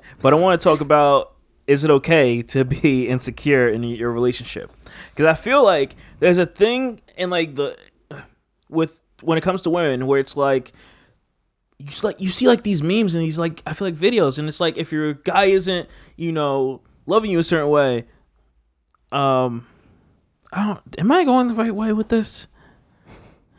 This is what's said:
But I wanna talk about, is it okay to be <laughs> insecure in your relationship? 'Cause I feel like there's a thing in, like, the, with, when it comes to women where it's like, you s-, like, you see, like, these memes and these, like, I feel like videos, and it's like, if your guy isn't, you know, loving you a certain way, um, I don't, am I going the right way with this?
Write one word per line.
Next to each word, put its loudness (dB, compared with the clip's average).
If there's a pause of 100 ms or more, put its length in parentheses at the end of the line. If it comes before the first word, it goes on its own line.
(220)
But 4
I 4
wanna 4
talk 2
about, 2 (340)
is 2
it 4
okay 4
to -2
be 0
<laughs> -4
insecure 0
in -2
your -6
relationship? -4 (440)
'Cause 2
I 4
feel 2
like 2 (240)
there's 4
a 2
thing -2 (160)
in, -6
like, -4
the, -4 (920)
with, -4 (200)
when 0
it -2
comes -2
to -2
women 0
where 4
it's -6
like, 0 (1040)
you -20
s-, -10
like, -4
you -4
see, 0
like, 4
these -2
memes 0
and -2
these, -4
like, -6
I -8
feel -8
like -6
videos, 0
and -6
it's -6
like, -2
if -8
your -2
guy 0
isn't, 0 (260)
you -6
know, -2 (260)
loving 0
you 0
a 2
certain 0
way, 2 (1080)
um, -2 (880)
I -2
don't, -6 (180)
am 0
I 2
going 2
the -4
right -4
way -4
with -2
this? -4 (1120)